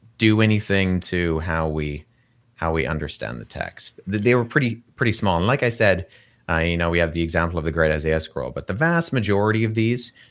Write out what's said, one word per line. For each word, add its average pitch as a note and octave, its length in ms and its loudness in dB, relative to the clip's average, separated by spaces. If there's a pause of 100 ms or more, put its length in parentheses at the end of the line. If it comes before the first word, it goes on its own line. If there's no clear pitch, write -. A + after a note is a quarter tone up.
(160)
do A2 240 4
anything G2 600 2
to E2+ 400 -2
how D#2+ 280 -2
we, D2+ 360 -6 (500)
how E2 180 -4
we D#2+ 140 -2
understand C2+ 540 -8
the A1 40 -16
text. - 560 -14 (100)
Th-, G#2 120 -2
they A#2+ 120 4
were A#2+ 120 2
pretty, A#2+ 300 0 (200)
pretty A#2 160 0
small. G2 240 0
And F2 100 2
like C3 160 0
I B2 60 2
said, G2 380 2 (420)
uh, E2 100 0
you E2+ 180 2
know, E2+ 140 0
we E2+ 80 2
have E2 160 2
the E2+ 80 -2
example E2+ 360 0
of D#2 60 -4
the E2 60 -2
Great D#2 220 2
Isaiah D#2 280 0
Scroll, C2 320 -8
but - 160 -10
the - 40 -6
vast E3 400 0
majority G#2+ 520 2
of A2+ 100 0
these, A#2 380 0 (180)